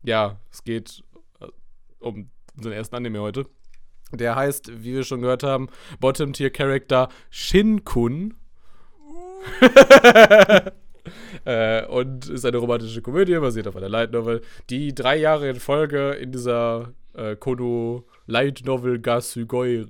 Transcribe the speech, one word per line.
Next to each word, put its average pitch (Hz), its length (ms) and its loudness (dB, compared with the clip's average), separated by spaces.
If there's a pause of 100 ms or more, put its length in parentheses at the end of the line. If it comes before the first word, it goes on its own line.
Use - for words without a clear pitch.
ja, 107 340 -2 (120)
es - 140 -20
geht, 113 380 -12 (380)
äh, - 60 -20 (520)
um 107 320 -14 (260)
unseren 113 160 -12
ersten 107 240 -8
Anime 113 240 -6
heute. 104 260 -6 (680)
Der 117 240 -2
heißt, 131 480 -6
wie 123 100 -8
wir 131 100 -4
schon 123 180 -8
gehört 127 200 -2
haben, 135 260 -4 (300)
Bottom-Tier-Character 135 1080 -2 (220)
Shin-kun. 190 1080 0
<laughs> - 60 -20 (3000)
Äh, 113 420 0
und 127 420 -6
ist 127 160 -10
eine 120 140 -2
romantische 117 440 -4
Komödie, 175 360 0
basiert 113 280 -4
auf 98 80 -10
einer 95 140 -10
Light 113 240 -4
Novel, 117 300 -4 (280)
die 143 240 -6
drei 135 220 0
Jahre 156 320 0
in 127 100 -6
Folge 143 540 -2
in 131 180 -12
dieser, 117 600 -4 (220)
äh, 107 200 -10
Kono 120 720 -6 (200)
Light 131 380 -2
Novel 123 360 -4
Ga 120 200 -2
Sugoi 120 680 -6